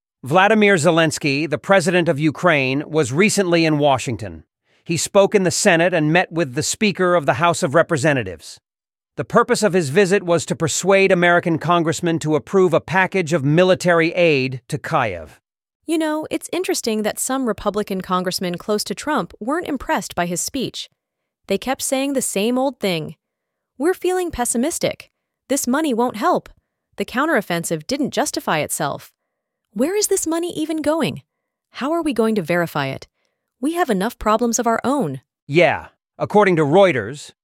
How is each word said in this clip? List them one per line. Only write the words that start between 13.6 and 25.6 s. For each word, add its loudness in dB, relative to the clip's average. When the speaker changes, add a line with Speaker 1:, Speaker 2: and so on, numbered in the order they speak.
Speaker 1:
aid 2
to -6
Kyiv. -4
Speaker 2:
You -2
know, -4
it's -6
interesting -2
that -4
some -2
Republican -4
congressmen -4
close -2
to -8
Trump -4
weren't -4
impressed -4
by -2
his -4
speech. -6
They -2
kept -4
saying -2
the 0
same -2
old -2
thing. -4
"We're 0
feeling -2
pessimistic. -4
This -2